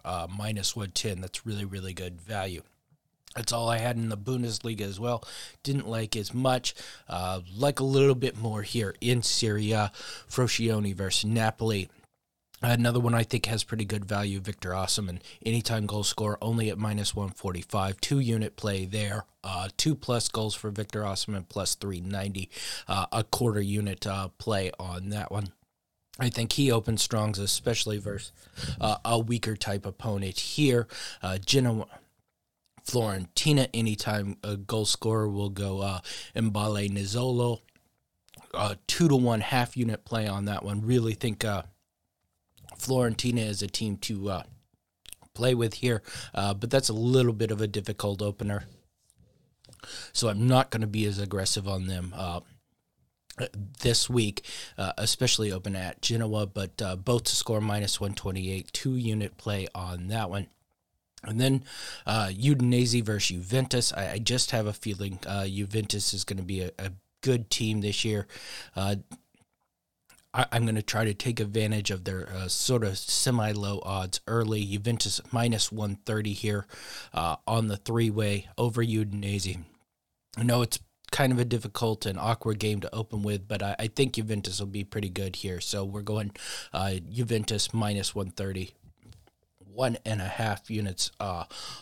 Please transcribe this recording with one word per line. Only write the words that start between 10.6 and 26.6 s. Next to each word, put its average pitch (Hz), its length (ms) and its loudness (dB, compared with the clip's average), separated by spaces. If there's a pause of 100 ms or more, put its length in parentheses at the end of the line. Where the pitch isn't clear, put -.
versus 95 300 0
Napoli. 110 640 2 (720)
Another 120 380 4
one 120 160 4
I 117 80 4
think 110 240 -2
has 113 160 0
pretty 110 220 -4
good 101 200 -4
value, 101 360 -2
Victor 95 300 -8
Osimhen. 92 500 -2 (260)
Anytime 113 400 0
goal 104 160 -2
scorer, 104 400 0
only 113 280 2
at 95 80 -4
minus 104 360 0
one 101 140 -2
forty-five. 95 720 -2
Two 143 180 2
unit 113 380 0
play 98 300 -2
there. 104 400 -4 (180)
Uh, 95 320 -4
two 156 180 4
plus 120 340 0
goals 110 280 -2
for 107 140 -6
Victor 107 320 -4
Osimhen, 98 460 -4
plus - 280 -2
three 98 240 -6
ninety. 95 500 -6 (380)
Uh, 95 240 0
a 113 100 2
quarter 107 380 2
unit, 101 460 -2
uh, 98 220 -4 (100)
play 98 420 -2
on 90 300 -6
that 104 200 -4
one. 101 220 -4 (640)
I 127 120 2
think 117 220 -2
he 139 200 4